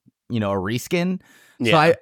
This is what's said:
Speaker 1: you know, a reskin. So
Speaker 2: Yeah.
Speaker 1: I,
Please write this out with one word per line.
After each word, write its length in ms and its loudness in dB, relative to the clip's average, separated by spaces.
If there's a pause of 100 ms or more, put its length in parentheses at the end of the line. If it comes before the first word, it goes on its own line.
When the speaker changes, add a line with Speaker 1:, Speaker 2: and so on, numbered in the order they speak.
(300)
Speaker 1:
you 100 -4
know, 120 -2
a 40 -2
reskin. 640 -4 (440)
So 80 2
Speaker 2:
Yeah. 80 6
Speaker 1:
I, 220 4